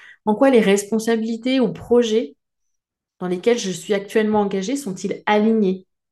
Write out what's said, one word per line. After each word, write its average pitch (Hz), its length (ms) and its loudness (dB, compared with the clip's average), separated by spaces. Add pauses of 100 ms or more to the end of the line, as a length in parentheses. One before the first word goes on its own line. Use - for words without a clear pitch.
(260)
En 214 100 2
quoi 269 140 4
les 247 120 6
responsabilités 226 1000 0
ou 220 120 0
projets 233 640 0 (840)
dans 180 80 -8
lesquels 185 320 0
je 196 120 -6
suis 175 220 -6
actuellement 214 480 0
engagée 196 340 -4
sont-ils 190 500 -8
alignés 214 600 2 (240)